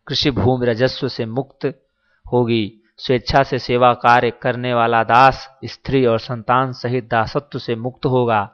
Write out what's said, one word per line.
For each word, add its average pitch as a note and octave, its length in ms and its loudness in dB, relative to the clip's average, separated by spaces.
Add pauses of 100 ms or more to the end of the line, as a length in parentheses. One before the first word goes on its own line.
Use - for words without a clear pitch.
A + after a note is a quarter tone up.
कृषि C#3+ 240 -2
भूमि B2 360 0
राजस्व B2 420 -2
से A#2 180 -6
मुक्त C3 560 -8 (500)
होगी। A#2 400 0 (240)
स्वेच्छा C3+ 460 0
से C3 160 -4
सेवा B2 360 2
कार्य A#2+ 360 4
करने B2 440 -4
वाला A#2 300 2
दास, A#2+ 600 2
स्त्री C3 420 -2
और A2+ 120 2
संतान B2 540 -2
सहित A#2+ 360 -6
दासत्व A#2 500 -4
से A#2+ 160 -6
मुक्त A#2+ 320 -8
होगा। A#2 480 0